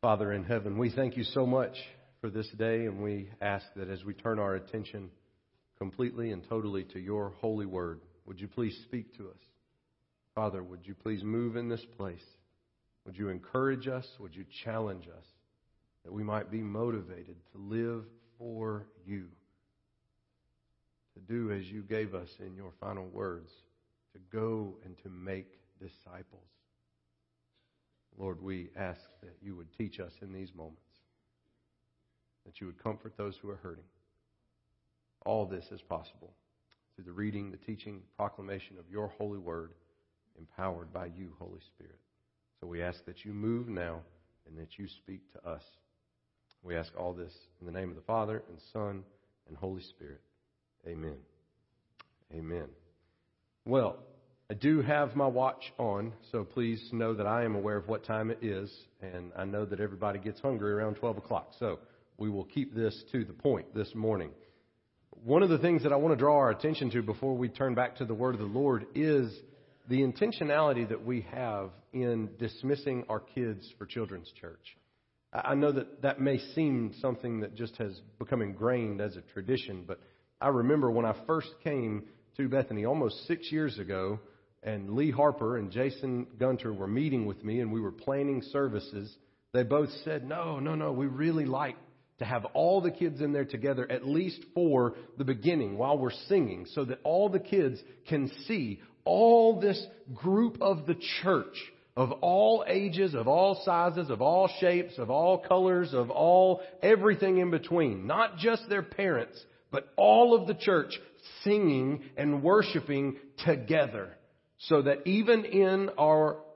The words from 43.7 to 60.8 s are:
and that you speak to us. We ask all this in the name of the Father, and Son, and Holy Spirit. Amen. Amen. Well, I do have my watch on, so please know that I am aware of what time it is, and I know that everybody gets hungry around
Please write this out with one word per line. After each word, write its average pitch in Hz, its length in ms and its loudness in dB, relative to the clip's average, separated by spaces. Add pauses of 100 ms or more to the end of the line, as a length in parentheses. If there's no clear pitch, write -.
and 80 120 -20
that 80 200 -18
you 98 100 -12
speak 92 340 -18 (100)
to - 160 -18
us. 78 140 -12 (1000)
We 90 140 -8
ask 82 220 -8
all 87 160 -6
this 85 180 -14 (280)
in 90 60 -16
the 85 60 -12
name 92 160 -8
of 85 80 -12
the 80 60 -20
Father, 110 480 -4
and 107 80 -20 (160)
Son, 101 300 -8 (440)
and 78 80 -18
Holy 95 280 -10
Spirit. 73 360 -20 (640)
Amen. 80 300 -12 (1160)
Amen. 80 340 -10 (960)
Well, 120 320 0 (540)
I 107 40 -6
do 147 280 2
have 139 340 0
my 139 120 2
watch 127 340 -2 (160)
on, 110 340 -2 (180)
so 107 140 -4
please 117 480 -4
know 113 220 -2
that 104 120 -2
I 117 180 2
am 110 100 -2
aware 104 220 -2
of 101 120 -6
what 110 160 -4
time 110 260 -2
it 117 120 -6
is, 104 280 -6 (300)
and 90 340 -12
I 95 120 -6
know 101 180 -4
that 98 160 -6
everybody 101 380 -4
gets 104 220 -10
hungry 113 320 -2
around 107 240 -2